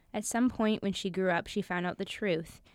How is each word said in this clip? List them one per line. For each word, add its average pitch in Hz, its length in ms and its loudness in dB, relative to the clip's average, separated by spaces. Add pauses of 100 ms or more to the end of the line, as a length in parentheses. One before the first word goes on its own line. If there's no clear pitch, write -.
(140)
At 214 100 -4
some 240 240 2
point 220 340 2
when 196 100 0
she - 180 -4
grew 185 200 2
up, 170 160 2
she - 140 -4
found 180 260 -2
out 175 120 -4
the 196 60 -4
truth 165 560 -2 (140)